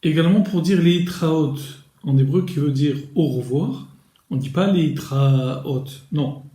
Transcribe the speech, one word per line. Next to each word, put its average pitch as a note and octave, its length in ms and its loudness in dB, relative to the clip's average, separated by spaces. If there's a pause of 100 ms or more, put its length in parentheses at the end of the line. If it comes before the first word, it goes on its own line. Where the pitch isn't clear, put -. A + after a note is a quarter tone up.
Également E3+ 380 4
pour F3+ 200 0
dire F3+ 180 2
litraot, E3 760 0 (480)
en C3+ 120 0
hébreu C#3 280 2
qui E3+ 160 -6
veut D3 100 0
dire C#3 260 0 (200)
au E3+ 100 2
revoir, B2+ 640 -4 (420)
on C#3 60 -4
dit A#2+ 120 -4
pas F#3+ 220 0
litraot, C3+ 1160 0 (260)
non C#3+ 320 -4 (100)